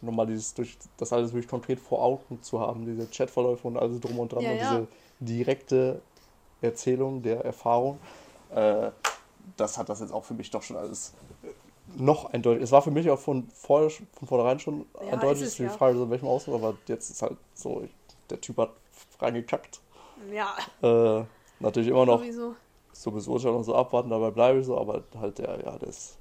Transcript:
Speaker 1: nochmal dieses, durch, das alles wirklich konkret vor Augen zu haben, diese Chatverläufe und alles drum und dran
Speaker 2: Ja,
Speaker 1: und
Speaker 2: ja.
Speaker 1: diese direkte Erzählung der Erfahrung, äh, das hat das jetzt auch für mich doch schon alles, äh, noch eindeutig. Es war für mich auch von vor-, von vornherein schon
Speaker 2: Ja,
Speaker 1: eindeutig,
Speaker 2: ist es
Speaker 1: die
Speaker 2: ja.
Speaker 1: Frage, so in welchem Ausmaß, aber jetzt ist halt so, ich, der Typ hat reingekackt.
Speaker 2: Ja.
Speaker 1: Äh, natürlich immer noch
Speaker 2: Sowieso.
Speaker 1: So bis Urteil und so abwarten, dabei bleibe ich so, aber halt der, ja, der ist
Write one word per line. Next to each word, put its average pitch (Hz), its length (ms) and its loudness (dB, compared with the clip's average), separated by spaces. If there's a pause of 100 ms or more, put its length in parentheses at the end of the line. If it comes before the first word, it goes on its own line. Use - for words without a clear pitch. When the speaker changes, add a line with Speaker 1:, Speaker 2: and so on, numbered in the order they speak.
Speaker 1:
nochmal 113 260 -2
dieses, 110 280 -6
durch, 120 240 -10 (180)
das - 160 -6
alles 120 200 0
wirklich 120 160 -4
konkret 127 320 -4
vor 120 220 -2
Augen 127 400 -2
zu - 180 -6
haben, 113 260 -4
diese 113 200 -6
Chatverläufe 123 640 -2
und 120 80 -6
alles 120 240 -2
drum 120 180 -6
und 117 140 -4
dran 120 120 -2
Speaker 2:
Ja, 120 80 -2
Speaker 1:
und 110 60 -2
Speaker 2:
ja. - 120 -2
Speaker 1:
diese 113 180 -2 (320)
direkte 127 800 0 (640)
Erzählung 127 600 -2
der 117 220 -2
Erfahrung, 123 540 0 (560)
äh, 107 360 2 (680)
das 107 220 -2
hat - 120 -6
das 104 100 -6
jetzt 98 120 -10
auch 107 120 -6
für 117 100 -12
mich 110 160 -12
doch 107 120 -6
schon - 140 -12
alles, - 360 -10 (300)
äh, - 60 -16 (480)
noch 143 360 2
eindeutig. 117 300 4
Es 120 100 0
war 139 100 12
für 156 80 0
mich 156 200 2
auch 135 80 4
von 131 320 -2
vor-, 151 400 4
von - 360 -16
vornherein 127 320 2
schon 151 280 -8 (140)
Speaker 2:
Ja, 202 120 -6
Speaker 1:
eindeutig, 143 300 2
Speaker 2:
ist 127 80 -4
es - 60 -12
Speaker 1:
die 127 80 -4
Speaker 2:
ja. 123 60 -2
Speaker 1:
Frage, 123 280 4
so 123 60 2
in 117 60 -4
welchem 127 180 -4
Ausmaß, 127 280 -2
aber 110 220 -2 (100)
jetzt - 220 -6
ist - 120 -12
halt - 140 -4 (180)
so, - 300 -8
ich, - 60 -14 (400)
der - 100 2
Typ - 160 -8
hat 113 140 2 (500)
reingekackt. - 600 -2 (520)
Speaker 2:
Ja. 208 240 -4 (260)
Speaker 1:
Äh, 117 420 6 (360)
natürlich 113 280 0
immer 127 180 6
noch 117 140 8
Speaker 2:
Sowieso. 240 360 -8 (380)
Speaker 1:
So - 160 -8
bis 107 160 -8
Urteil 123 260 0
und 117 120 0
so - 100 -2
abwarten, 123 360 0
dabei 113 200 0
bleibe 123 300 4
ich 131 60 -2
so, 127 120 -2
aber 107 240 -4 (160)
halt 104 200 -8
der, - 260 -6
ja, - 140 -10
der - 100 -10
ist - 320 -16